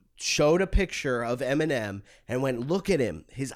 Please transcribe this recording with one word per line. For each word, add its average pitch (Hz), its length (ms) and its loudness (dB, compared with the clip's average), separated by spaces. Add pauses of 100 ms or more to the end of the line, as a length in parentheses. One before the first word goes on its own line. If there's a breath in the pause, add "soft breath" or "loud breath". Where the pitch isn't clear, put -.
(160)
showed 156 460 2
a 185 60 0
picture 135 560 0
of 120 180 -2
Eminem 127 600 0 (260 soft breath)
and 127 140 -2
went, 135 280 -2
"Look 190 200 0
at 170 120 4
him. 117 260 -2
His 131 280 -8